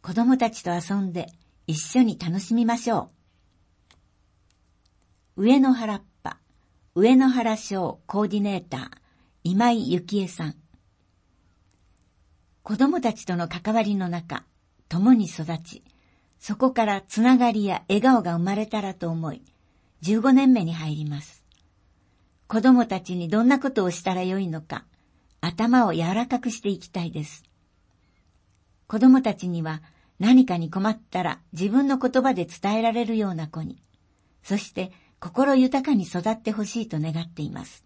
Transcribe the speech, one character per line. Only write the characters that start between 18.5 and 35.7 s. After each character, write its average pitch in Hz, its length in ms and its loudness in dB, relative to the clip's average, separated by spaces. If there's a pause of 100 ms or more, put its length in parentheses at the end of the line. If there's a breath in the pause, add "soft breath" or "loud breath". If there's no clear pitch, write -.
れ 214 120 -4
た 214 140 -6
ら 190 120 -8
と 175 160 -8
思 160 220 -6
い、 - 100 -16 (600)
十 208 180 0
五 262 140 4
年 262 180 6
目 208 140 4
に 165 80 -4
入 156 200 -6
り 151 120 -6
ま 147 160 -8
す。 - 200 -20 (1080)
子 214 120 -2
供 247 240 6
た 190 140 -6
ち 180 160 -8
に 170 140 -6
ど 214 140 0
ん 247 40 4
な 269 120 4
こ 269 120 -4
と 214 120 -2
を 180 60 0
し - 140 -8
た 190 100 -2
ら 180 100 -2
よ 185 140 -2
い 190 100 -4
の 160 140 -8
か、 - 240 -14 (560)
頭 220 460 2
を 170 60 -2
柔 165 200 -2
ら 240 140 -2
か 247 120 -4
く 247 120 -6
し - 100 -14
て 202 80 -4
い 185 80 -4
き - 100 -20
た 175 160 -8
い 165 80 -8
で 156 120 -10
す。 - 200 -18 (1400)
子 214 120 -4
供 262 220 8
た 226 120 -2
ち 180 140 -8
に 170 140 -4
は 156 200 -8 (380 soft breath)
何 254 260 6
か 180 120 -4
に 165 120 -6
困 190 180 -4
っ 220 100 -2 (120)
た 185 140 -4
ら 160 160 -6 (120)
自 185 160 -4
分 269 200 2
の 269 100 0
言 254 240 0
葉 262 120 0
で 175 120 -4
伝 208 340 -4
え - 20 -2
ら 226 100 2
れ 233 140 -2
る 226 120 -4
よ 202 120 -2
う 175 60 -6
な 156 120 -8
子 160 160 -10
に、 - 180 -14 (600)
そ 202 140 -4
し - 140 -8
て 185 200 -8 (280 soft breath)
心 269 360 0
豊 262 280 2